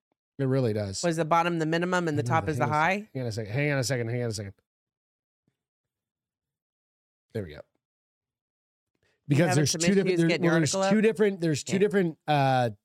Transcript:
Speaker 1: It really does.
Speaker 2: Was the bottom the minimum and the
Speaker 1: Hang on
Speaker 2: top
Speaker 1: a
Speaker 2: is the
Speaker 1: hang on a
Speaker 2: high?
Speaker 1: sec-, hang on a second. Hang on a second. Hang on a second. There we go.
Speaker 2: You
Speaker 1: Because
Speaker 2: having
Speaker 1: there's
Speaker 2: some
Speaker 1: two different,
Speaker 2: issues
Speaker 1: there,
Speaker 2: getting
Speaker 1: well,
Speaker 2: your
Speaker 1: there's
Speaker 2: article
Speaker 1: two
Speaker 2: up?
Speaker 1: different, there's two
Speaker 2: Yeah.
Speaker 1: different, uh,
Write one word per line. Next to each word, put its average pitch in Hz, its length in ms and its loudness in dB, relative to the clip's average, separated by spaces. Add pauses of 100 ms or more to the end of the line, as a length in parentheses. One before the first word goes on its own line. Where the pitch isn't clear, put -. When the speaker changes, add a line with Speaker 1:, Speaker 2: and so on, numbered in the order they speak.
(380)
Speaker 1:
It 139 80 -2
really 131 280 2
does. 101 300 -4
Speaker 2:
Was 165 140 0
the 160 80 0
bottom 170 340 0
the 160 60 0
minimum 175 420 0
and 147 100 -2
the 147 60 -2
Speaker 1:
Hang 123 80 -4
on 160 100 2
Speaker 2:
top - 60 -6
Speaker 1:
a 160 40 -4
Speaker 2:
is 139 60 -4
the 143 80 0
Speaker 1:
hang 151 80 -4
on 151 60 0
a - 0 -
Speaker 2:
high? 185 220 0
Speaker 1:
sec-, - 120 -20
hang 131 100 -8
on 120 40 -4
a 110 60 -6
second. 104 200 -8
Hang 147 200 0
on 139 60 0
a 127 40 -2
second. 120 260 -4
Hang 123 140 -4
on 117 60 -4
a 107 40 -6
second. 101 200 -10 (2750)
There 107 100 -8
we 80 60 -14
go. 73 60 -18
Speaker 2:
You - 60 -20 (1700)
Speaker 1:
Because 147 220 4
Speaker 2:
having 123 80 2
Speaker 1:
there's 147 140 2
Speaker 2:
some 160 100 -4
Speaker 1:
two 170 120 2
different, 190 140 4
Speaker 2:
issues 180 120 2
Speaker 1:
there, 165 100 4
Speaker 2:
getting 170 160 0
Speaker 1:
well, 170 80 4
Speaker 2:
your 170 80 4
Speaker 1:
there's 156 140 0
Speaker 2:
article 190 160 2
Speaker 1:
two 214 80 4
Speaker 2:
up? 208 40 4
Speaker 1:
different, 202 380 2
there's 160 220 -2
two - 100 -6
Speaker 2:
Yeah. 196 60 0
Speaker 1:
different, 180 380 2 (100)
uh, 131 420 2 (160)